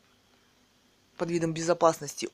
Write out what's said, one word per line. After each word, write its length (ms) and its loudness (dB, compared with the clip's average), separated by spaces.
Под 140 -4
видом 240 0
безопасности 800 0